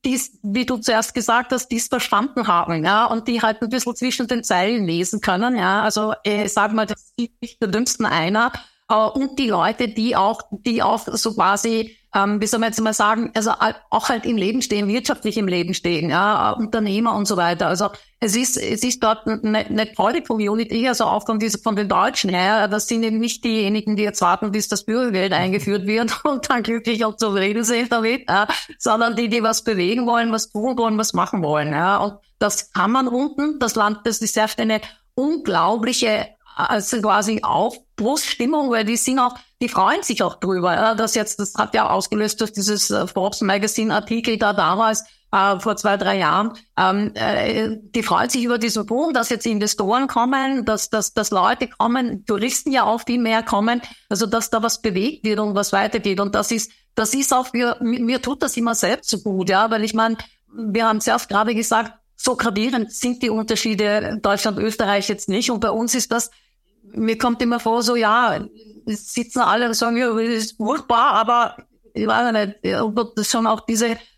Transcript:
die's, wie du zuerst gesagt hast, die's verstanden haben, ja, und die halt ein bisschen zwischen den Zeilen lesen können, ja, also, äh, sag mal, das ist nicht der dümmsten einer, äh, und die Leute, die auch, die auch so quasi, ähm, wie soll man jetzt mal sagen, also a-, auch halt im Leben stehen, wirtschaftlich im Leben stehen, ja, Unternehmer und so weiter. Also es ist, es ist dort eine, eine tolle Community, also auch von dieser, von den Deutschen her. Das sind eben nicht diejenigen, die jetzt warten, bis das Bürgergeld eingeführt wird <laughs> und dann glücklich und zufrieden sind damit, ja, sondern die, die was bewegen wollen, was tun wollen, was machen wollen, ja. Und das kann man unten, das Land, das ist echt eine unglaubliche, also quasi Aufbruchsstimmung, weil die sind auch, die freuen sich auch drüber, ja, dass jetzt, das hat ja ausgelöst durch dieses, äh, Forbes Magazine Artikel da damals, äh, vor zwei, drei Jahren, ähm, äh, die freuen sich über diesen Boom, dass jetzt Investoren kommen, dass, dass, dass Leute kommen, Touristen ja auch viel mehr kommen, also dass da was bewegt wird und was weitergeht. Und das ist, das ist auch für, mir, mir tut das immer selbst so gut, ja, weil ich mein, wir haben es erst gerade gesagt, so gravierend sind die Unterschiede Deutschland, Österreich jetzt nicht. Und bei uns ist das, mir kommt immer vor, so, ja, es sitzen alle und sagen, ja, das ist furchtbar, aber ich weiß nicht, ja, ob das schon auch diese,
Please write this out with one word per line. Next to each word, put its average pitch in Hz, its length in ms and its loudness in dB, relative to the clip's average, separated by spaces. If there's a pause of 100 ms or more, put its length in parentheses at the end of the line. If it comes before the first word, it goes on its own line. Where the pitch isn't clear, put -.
die's, 254 380 -2
wie 214 200 0
du 254 140 -2
zuerst 226 380 0
gesagt 240 360 0
hast, 247 180 -2
die's 233 180 -2
verstanden 240 600 0
haben, 170 380 2
ja, 208 200 4
und 226 220 -2
die 233 140 0
halt 220 220 0
ein 220 60 -4
bisschen 240 260 -4
zwischen 247 320 -2
den 233 160 -2
Zeilen 202 420 2
lesen 175 340 0
können, 220 380 0
ja, 190 240 2
also, 214 320 0 (100)
äh, 208 240 0
sag 208 260 0
mal, 220 120 2
das - 320 -10
ist 233 140 -4 (100)
nicht - 220 -14
der 190 60 0
dümmsten 214 360 0
einer, 196 460 2 (380)
äh, 226 40 2
und 262 460 0
die 254 100 2
Leute, 214 380 0
die 220 280 0
auch, 208 360 2
die 226 320 -2
auch 220 240 2
so 220 260 -2
quasi, 226 640 0 (160)
ähm, 202 280 2
wie 220 40 0
soll 220 140 0
man 226 100 0
jetzt 220 120 -4
mal 220 120 0
sagen, 220 420 2
also 220 160 0
a-, - 220 0 (160)
auch - 200 0
halt 226 160 -2
im 233 100 0
Leben 220 260 0
stehen, 208 280 0
wirtschaftlich 226 480 -2
im 202 100 0
Leben 180 260 0
stehen, 170 360 -2
ja, 185 420 2
Unternehmer 220 640 0
und 202 100 -2
so 196 120 0
weiter. 175 300 0
Also 170 220 0 (300)
es 214 160 -2
ist, 247 220 0
es - 260 -4
ist 247 180 -2
dort 220 240 0
eine, 220 340 0
eine 220 340 -2
tolle 226 280 0
Community, 220 680 -2
also 240 160 0
auch 214 200 0
von 220 140 0
dieser, 214 200 -2
von 214 180 -2
den 208 100 0
Deutschen 196 420 0
her. 196 380 2
Das 202 200 -2
sind 226 160 0
eben 220 140 0
nicht 226 280 -2
diejenigen, 214 500 0
die 208 80 0
jetzt 202 180 -2
warten, 190 300 2
bis 208 160 -2
das - 160 -4
Bürgergeld 214 480 0
eingeführt 190 560 0
wird 226 340 0
<laughs> - 40 -20
und 277 240 -2
dann 247 140 2
glücklich 226 420 -2
und 214 120 -4
zufrieden 208 460 0
sind 240 300 0
damit, 233 360 -2
ja, 202 160 2 (320)
sondern 233 380 0
die, 233 140 -2
die 233 120 0
was 226 220 0
bewegen 220 420 0
wollen, 233 280 0
was 220 160 -4
tun 226 280 -2
wollen, 226 200 0
was 214 160 -2
machen 180 280 0
wollen, 151 300 0
ja. 175 240 2
Und 208 200 -2 (240)
das - 340 -2
kann 196 180 2
man 262 160 2
unten, 285 520 -2
das 233 160 0
Land, 214 280 2
das 226 140 -2
ist - 180 -4
echt 214 240 0
eine 220 220 0 (340)
unglaubliche, 226 1120 0 (260)
also 208 480 -2
quasi 208 400 2
Aufbruchsstimmung, 254 1300 -2
weil 226 140 0
die 226 140 0
sind 262 220 0
auch, 247 160 0 (260)
die 240 80 -2
freuen 226 340 2
sich 208 180 -2
auch 175 140 0
drüber, 180 400 0
ja, 220 200 2
dass 220 200 0
jetzt, 214 240 -2
das 202 160 -4
hat 214 180 0
ja 214 160 2
ausgelöst 208 520 -2
durch 214 100 -2
dieses, 202 400 0
äh, 196 160 0
Forbes 196 340 -2
Magazine 208 520 0
Artikel 226 440 -2
da 208 160 2
damals, 202 520 2 (260)
äh, 196 280 4
vor 208 180 -2
zwei, 202 180 2
drei 196 220 0
Jahren, 185 360 2 (240)
ähm, 202 380 2
äh, 220 640 0
die 220 220 -4
freuen 196 260 0
sich 254 140 -2
über 240 140 0
diesen 214 280 -2
Boom, 277 280 0
dass 262 160 0
jetzt 240 160 -2
Investoren 214 600 0
kommen, 269 580 0
dass, 214 240 -2
dass, 214 240 -2
dass 214 180 -2
Leute 220 380 0
kommen, 233 560 -2
Touristen 233 460 -2
ja 254 120 4
auch 226 220 0
viel 247 140 0
mehr 226 240 0
kommen, 226 380 0 (280)
also 202 160 0
dass 220 240 -2
da 226 120 0
was 226 200 -2
bewegt 214 420 -2
wird 214 160 0
und 208 160 -2
was 202 160 0
weitergeht. 202 480 0
Und 202 160 -2
das 202 160 0
ist, 226 200 -4 (240)
das 220 180 0
ist 277 200 0
auch 254 140 2
für, 240 320 0
mir, 240 220 0
mir 247 200 0
tut 277 220 -4
das 269 140 -2
immer 233 180 0
selbst - 340 -2
so 196 100 -2
gut, 190 300 -2
ja, 208 220 4
weil 220 140 0
ich 214 80 -4
mein, 226 240 2 (360)
wir 220 320 -2
haben 214 120 4
es 214 100 -2
erst 233 220 0
gerade 214 260 2
gesagt, 226 380 0 (240)
so 254 180 0
gravierend 226 560 0
sind 247 320 -4
die 226 80 0
Unterschiede 214 880 0
Deutschland, 214 380 0
Österreich 202 500 0
jetzt 208 180 -4
nicht. 220 220 0
Und 226 100 0
bei 220 120 0
uns 226 240 0
ist - 160 -2
das, 233 180 -2 (640)
mir 226 240 0
kommt 240 240 0
immer 240 180 2
vor, 233 220 0
so, 233 140 2
ja, 220 420 4 (480)
es - 280 -6
sitzen 240 260 -4
alle 226 280 2
und 226 60 -2
sagen, 233 240 0
ja, 247 160 2
das 226 80 0
ist 226 360 -2
furchtbar, 240 560 2
aber 226 420 2 (400)
ich 214 100 -2
weiß 226 260 2
nicht, 208 320 -2
ja, 190 200 0
ob 226 320 -2
das 214 120 -2
schon 226 200 2
auch 220 140 0
diese, 226 360 -2 (200)